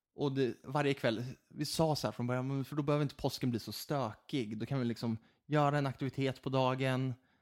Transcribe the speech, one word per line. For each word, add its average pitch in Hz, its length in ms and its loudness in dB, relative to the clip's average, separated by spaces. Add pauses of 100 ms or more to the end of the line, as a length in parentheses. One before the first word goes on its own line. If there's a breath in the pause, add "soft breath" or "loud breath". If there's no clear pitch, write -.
(160)
Och 143 160 0
det, 135 220 2 (100)
varje 143 300 2
kväll, 117 300 0 (240)
vi - 180 -6
sa 156 300 2
så - 120 -2
här 104 40 0
från 120 160 -4
början, 127 200 0
"Men 135 180 -2
för 147 100 -10
då 151 80 0
behöver 147 200 2
inte 139 120 -2
påsken - 340 -2
bli 113 100 0
så 107 120 -8
stökig, 113 840 -4
då 113 80 -4
kan 139 140 -2
vi 123 60 0
liksom 113 320 -2 (280 soft breath)
göra 147 320 4
en 139 100 0
aktivitet 131 540 -2
på - 80 -4
dagen, 131 640 2 (280)